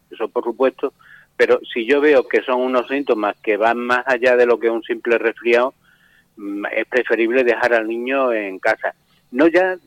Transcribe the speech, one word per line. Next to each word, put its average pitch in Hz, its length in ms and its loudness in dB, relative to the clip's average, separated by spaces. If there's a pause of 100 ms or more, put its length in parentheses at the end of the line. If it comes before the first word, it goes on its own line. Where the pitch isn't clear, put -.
eso - 180 -8
por 120 160 -6
supuesto, 131 480 -2 (460)
pero 120 220 4 (120)
si 117 140 -6
yo 139 160 2
veo 139 260 4
que 110 140 0
son 127 200 -2
unos 127 260 -2
síntomas 123 560 -2
que 104 140 0
van 113 200 2
más 123 300 -2
allá 123 280 2
de 123 120 4
lo 113 120 2
que 113 120 0
un 113 100 -4
simple 117 380 -2
resfriado, 117 560 0 (600)
mm, 101 300 -8 (100)
es 110 120 -4
preferible 117 560 0
dejar 117 300 0
al 110 140 0
niño 123 460 -2
en 98 240 -6
casa. 110 380 -4 (360)
No 139 160 4
ya 185 400 2